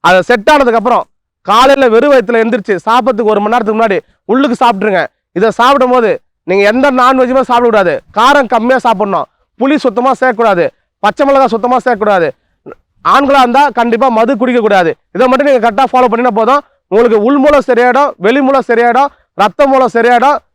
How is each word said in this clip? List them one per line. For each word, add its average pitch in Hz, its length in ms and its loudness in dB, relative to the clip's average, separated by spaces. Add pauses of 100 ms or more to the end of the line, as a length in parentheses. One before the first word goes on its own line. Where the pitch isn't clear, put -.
அதை 185 200 4
செட் 240 260 0
ஆனதுக்கு 240 260 2
அப்புறம் 220 240 -2 (420)
காலையில 262 500 2
வெறும் 285 180 2
வயித்துல 233 300 0
எந்திரிச்சு 220 320 -4 (100)
சாப்பிட்றதுக்கு 220 480 -2
ஒரு 202 80 -2
மணி 214 120 -2
நேரத்துக்கு 220 260 -2
முன்னாடி 202 180 0 (340)
உள்ளுக்கு 262 300 0
சாப்பிட்டுருங்க. 202 420 0 (340)
இதை 220 120 0 (100)
சாப்பிடும் 254 360 2
போது 226 140 0 (400)
நீங்க 196 220 0
எந்த 262 140 0 (120)
நான்வெஜ்ஜுமே 254 500 2
சாப்பிடக்கூடாது, 220 460 0 (220)
காரம் 262 360 2
கம்மியா 240 320 0
சாப்பிடணும், 196 420 -2 (340)
புளி 277 140 0 (100)
சுத்தமா 247 260 -2 (100)
சேர்க்கக்கூடாது, 220 440 0 (400)
பச்சை 208 240 -2
மிளகாய் 269 260 2
சுத்தமா 240 300 -2
சேர்க்கக்கூடாது. 202 440 0 (760)
ஆண்களா 269 400 2
இருந்தா 247 180 2 (160)
கண்டிப்பா 240 280 0 (120)
மது 233 140 0 (100)
குடிக்க 247 220 0
கூடாது. 190 260 0 (240)
இதை 226 160 0
மட்டும் 269 180 0
நீங்க 262 160 2
கரெக்டா 226 260 0
ஃபாலோ 254 220 2
பண்ணினா 233 260 -2
போதும், 254 240 0 (280)
உங்களுக்கு 226 280 2 (100)
உள் 285 140 2
மூலம் 294 260 2
சரியாயிடும், 247 420 0 (160)
வெளி 254 200 0
மூலம் 269 220 0
சரியாயிடும், 240 420 0 (320)
ரத்த 214 300 0
மூலம் 262 240 0
சரியாயிடும் 240 400 2 (180)